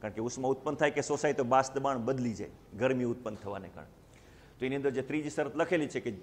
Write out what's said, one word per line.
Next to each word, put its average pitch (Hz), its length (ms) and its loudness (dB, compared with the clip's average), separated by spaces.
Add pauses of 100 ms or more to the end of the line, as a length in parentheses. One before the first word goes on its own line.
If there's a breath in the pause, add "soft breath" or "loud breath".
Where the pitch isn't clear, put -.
કારણ 104 140 -6
કે 107 60 -4
ઉષ્મા 127 320 0
ઉત્પન્ન 139 220 -2
થાય 147 160 4
કે 143 100 0
શોષાય 143 380 2
તો 135 40 4
બાષ્પ 131 320 4
દબાણ 135 320 0
બદલી 123 340 0
જાય - 120 -10 (260)
ગરમી 127 340 2
ઉત્પન્ન 110 300 -6
થવાને 98 320 -8
કારણે. - 200 -18 (640 loud breath)
તો - 80 -6
એની 139 140 -2
અંદર 139 120 2
જે 127 180 -2
ત્રીજી 147 280 -4
શરત 143 180 -2
લખેલી 160 380 2
છે 127 80 -2
કે 117 100 -4 (120)